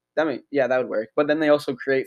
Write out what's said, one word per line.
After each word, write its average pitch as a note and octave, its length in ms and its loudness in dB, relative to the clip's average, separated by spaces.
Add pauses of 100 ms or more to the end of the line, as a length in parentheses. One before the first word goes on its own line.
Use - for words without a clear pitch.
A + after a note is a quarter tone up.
(160)
That D#3 100 0
mean, C#3+ 240 -6
yeah, C3+ 180 0
that B2+ 100 2
would A#2+ 100 -2
work. G#2+ 280 -4
But D3 100 2
then D3+ 140 0
they D3+ 80 2
also D3 260 2
create C3 320 -2